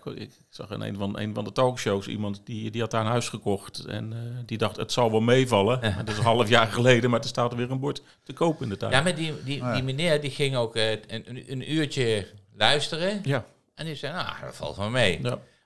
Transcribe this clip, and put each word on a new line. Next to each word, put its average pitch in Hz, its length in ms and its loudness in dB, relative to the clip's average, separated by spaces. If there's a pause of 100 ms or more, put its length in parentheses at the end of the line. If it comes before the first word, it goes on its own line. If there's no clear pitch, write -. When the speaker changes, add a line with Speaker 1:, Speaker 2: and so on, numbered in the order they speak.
Speaker 1:
ik, - 20 -18
ik - 260 -12 (180)
zag - 200 -14
in 107 120 -6
een 107 160 -6
van, 101 220 -4
een 107 140 -6
van 107 100 -4
de 104 80 -8
talkshows 120 560 0
iemand 104 380 -4
die, 110 260 -8
die 117 100 -4
had 110 100 -2
daar 113 100 0
een 107 100 0
huis 120 180 0
gekocht - 560 -4
en, 110 280 -8
eh, 117 60 -8 (260)
die 113 120 -6
dacht, 110 200 0
"Het 107 140 -6
zal 117 200 4
wel 110 100 4
meevallen." 120 600 6
Speaker 2:
Ja. 113 80 2
Speaker 1:
Maar 104 160 -2
dat 107 80 -4
is 107 40 -4
een 107 60 -2
half 117 260 6
jaar 113 180 8
geleden, 120 420 6
maar 117 100 2
er - 80 -6
staat 120 240 0
er 120 60 -6
weer 123 140 -4
een 135 80 -2
bord, 139 220 -4 (220)
"Te 143 100 -14
koop 160 280 0
in 120 80 -4
de 95 80 -4
tuin." 107 140 -4
Speaker 2:
Ja, 135 100 4
maar 175 140 0
die, 156 280 -6
die, 131 180 -4
Speaker 3:
Oh 123 60 -4
ja. 117 60 0
Speaker 2:
die 127 100 0
meneer 147 380 0
die 139 100 -4
ging 139 240 0
ook, 117 200 0
eh, 110 160 2
een, 107 160 -4
een, 113 440 -12
een 131 220 -6
uurtje 123 540 0 (280)
luisteren. 156 680 0
Speaker 1:
Ja. 135 220 0 (300)
Speaker 2:
En 156 100 -10
die 156 100 -6
zei, 139 180 -8
"Nou, 180 140 -6 (140)
dat - 140 -12
valt 76 220 -8
wel 101 120 -2
mee." 110 320 4
Speaker 1:
Ja. 123 180 -2 (260)